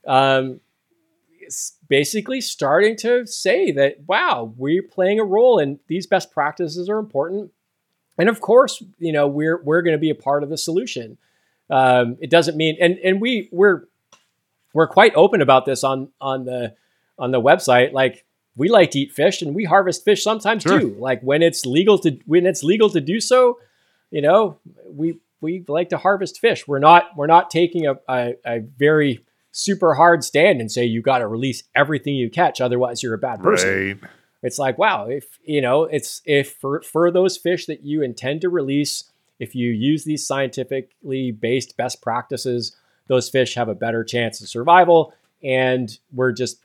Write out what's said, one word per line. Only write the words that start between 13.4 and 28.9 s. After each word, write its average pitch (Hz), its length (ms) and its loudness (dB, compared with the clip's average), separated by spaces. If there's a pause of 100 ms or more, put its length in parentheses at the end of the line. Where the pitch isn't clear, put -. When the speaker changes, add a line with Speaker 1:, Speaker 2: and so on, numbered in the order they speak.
Speaker 1:
we're, 185 320 2 (880)
we're 160 140 2
quite 208 300 6
open 196 260 4
about 131 240 6
this 131 180 -4
on, 135 240 -4 (120)
on 135 240 -6
the, 123 300 -8 (440)
on 127 140 -4
the 127 100 2
website. 135 500 4
Like, 131 320 -2 (320)
we 139 140 -2
like 190 220 6
to 139 80 -2
eat - 120 -6
fish 170 300 0
and 147 120 -6
we 208 100 -4
harvest 180 400 0
fish 202 180 0
sometimes 214 400 -2
Speaker 2:
Sure. 180 180 2
Speaker 1:
too. 117 180 -4
Like, 123 240 -4
when 143 200 0
it's 165 240 0
legal 180 320 4
to, 156 260 -2
when 175 220 2
it's 185 160 -2
legal 208 280 2
to 165 120 -2
do 175 180 -4
so, 247 380 2 (520)
you 147 120 -4
know, 175 340 0 (320)
we, 156 300 -8 (240)
we 175 260 -8
like 170 220 -4
to 165 80 -4
harvest 190 420 -4
fish. - 260 0
We're 143 120 -4
not, 170 380 6
we're 143 100 -4
not 165 240 4
taking 170 360 -2
a, 135 120 -2 (100)
a, 123 260 -4 (120)
a 117 140 -4
very 143 640 0 (280)